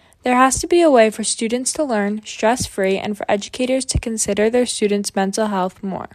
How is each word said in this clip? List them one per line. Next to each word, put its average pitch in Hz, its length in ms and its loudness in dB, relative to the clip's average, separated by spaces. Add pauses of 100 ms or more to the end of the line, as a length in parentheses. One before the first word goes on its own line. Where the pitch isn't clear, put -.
(240)
There 254 100 2
has 254 240 4
to 330 80 -6
be 349 160 4
a 320 80 6
way 226 180 6
for 214 140 -6
students 233 520 -4
to 311 100 -2
learn 214 400 -2
stress-free 196 760 0
and 208 180 -6
for - 140 -4
educators 254 540 -2
to - 160 -2
consider 220 500 -2
their 247 160 2
students' 202 480 -2
mental 196 320 0
health 190 380 -4
more. 185 300 -8